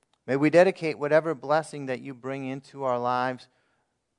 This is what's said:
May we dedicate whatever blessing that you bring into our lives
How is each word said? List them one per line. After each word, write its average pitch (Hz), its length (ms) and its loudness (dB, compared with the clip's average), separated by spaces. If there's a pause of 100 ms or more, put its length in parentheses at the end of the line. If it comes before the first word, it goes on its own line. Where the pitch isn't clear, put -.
(260)
May 127 100 0
we 147 140 2
dedicate 165 480 4
whatever 151 360 2
blessing 143 520 -2
that 127 140 -6
you 135 120 -12
bring 131 320 -10
into 135 380 -10
our 127 160 0
lives 127 500 -2 (720)